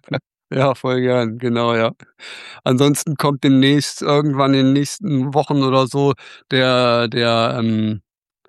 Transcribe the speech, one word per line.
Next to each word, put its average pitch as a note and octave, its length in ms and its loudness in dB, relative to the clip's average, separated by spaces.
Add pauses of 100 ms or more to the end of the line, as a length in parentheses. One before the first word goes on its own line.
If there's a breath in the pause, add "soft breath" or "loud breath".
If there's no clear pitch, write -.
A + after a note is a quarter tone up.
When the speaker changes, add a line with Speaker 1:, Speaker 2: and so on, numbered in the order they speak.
Speaker 1:
<laughs> - 60 -20 (440)
Speaker 2:
Ja, C3+ 220 0
voll B2+ 280 -2
gern, B2 360 0
genau, A#2 380 -2
ja. A2+ 160 0 (720 loud breath)
Ansonsten C#3 500 2
kommt C#3+ 300 -2
demnächst, C#3 580 2
irgendwann C#3+ 500 0
in C3+ 120 2
den C3+ 80 4
nächsten C#3+ 600 -2
Wochen C#3+ 300 0
oder C3 240 2
so, C#3 280 0 (360 loud breath)
der, B2 560 2
der, A#2 540 0
ähm, A2 400 -2 (480)